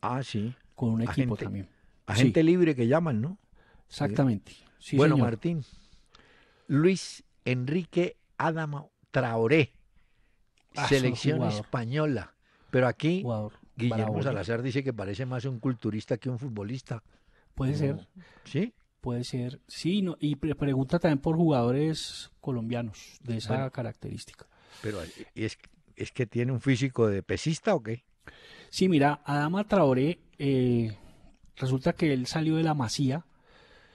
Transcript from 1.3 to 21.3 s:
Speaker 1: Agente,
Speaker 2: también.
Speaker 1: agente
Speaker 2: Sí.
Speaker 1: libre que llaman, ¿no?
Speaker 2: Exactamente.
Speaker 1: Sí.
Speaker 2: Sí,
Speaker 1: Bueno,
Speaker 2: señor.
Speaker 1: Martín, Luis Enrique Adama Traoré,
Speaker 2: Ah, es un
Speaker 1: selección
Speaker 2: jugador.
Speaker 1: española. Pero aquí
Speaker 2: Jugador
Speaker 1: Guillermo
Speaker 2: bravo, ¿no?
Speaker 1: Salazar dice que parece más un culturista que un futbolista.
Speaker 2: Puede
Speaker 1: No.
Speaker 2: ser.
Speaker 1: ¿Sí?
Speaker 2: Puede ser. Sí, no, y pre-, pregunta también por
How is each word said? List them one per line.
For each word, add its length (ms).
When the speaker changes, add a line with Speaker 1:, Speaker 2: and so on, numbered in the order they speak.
Speaker 1:
Agente, 100
Speaker 2:
también. 240
Speaker 1:
agente 340
Speaker 2:
Sí. 40
Speaker 1:
libre 300
que 120
llaman, 340
¿no? 160
Speaker 2:
Exactamente. 640
Speaker 1:
Sí. 120
Speaker 2:
Sí, 180
Speaker 1:
Bueno, 180
Speaker 2:
señor. 140
Speaker 1:
Martín, 340
Luis 560
Enrique 720
Adama 480
Traoré, 640
Speaker 2:
Ah, 100
es 60
un 60
Speaker 1:
selección 400
Speaker 2:
jugador. 240
Speaker 1:
española. 720
Pero 160
aquí 340
Speaker 2:
Jugador 320
Speaker 1:
Guillermo 300
Speaker 2:
bravo, 120
¿no? 60
Speaker 1:
Salazar 400
dice 200
que 100
parece 320
más 200
un 140
culturista 580
que 120
un 100
futbolista. 640
Speaker 2:
Puede 200
Speaker 1:
No. 40
Speaker 2:
ser. 300
Speaker 1:
¿Sí? 280
Speaker 2:
Puede 240
ser. 420
Sí, 340
no, 180
y 180
pre-, 180
pregunta 420
también 220
por 160